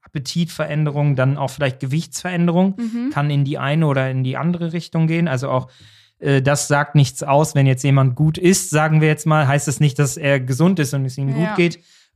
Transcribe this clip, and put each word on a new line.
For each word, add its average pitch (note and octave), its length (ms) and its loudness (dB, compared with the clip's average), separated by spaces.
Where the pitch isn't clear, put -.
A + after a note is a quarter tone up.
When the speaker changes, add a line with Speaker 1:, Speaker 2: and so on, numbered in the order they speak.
Speaker 1:
Appetitveränderungen, D3 1120 -2
dann C3 220 2
auch C3+ 120 -4
vielleicht C3+ 300 -4
Gewichtsveränderung. F3 1000 -2
Speaker 2:
Mhm. A#3 340 -6
Speaker 1:
Kann D3 200 -2
in C#3+ 140 0
die D3 120 -4
eine D3 300 0
oder C3 240 0
in C3 120 -2
die C3 140 -4
andere E3 360 -4
Richtung E3 340 -2
gehen. E3 200 0
Also C3 220 -2
auch, B2+ 200 -2
äh, C#3 240 2
das C#3+ 240 0
sagt D3 260 0
nichts C#3+ 300 2
aus. C#3+ 320 2
Wenn C#3 100 4
jetzt C3 180 2
jemand C3+ 320 4
gut D#3 220 0
isst, F#3+ 320 2
sagen D#3 320 2
wir D#3 60 4
jetzt D3+ 180 0
mal, D#3 220 4
heißt C#3+ 200 0
es C#3+ 120 -2
nicht, D3 180 2
dass C#3 200 0
er C#3 220 2
gesund C#3 400 2
ist C#3+ 140 -2
und C3+ 120 -2
es B2+ 120 -8
ihm C#3 120 -2
Speaker 2:
Ja. D3 180 -2
Speaker 1:
gut G#3 80 -4
geht. E3+ 240 0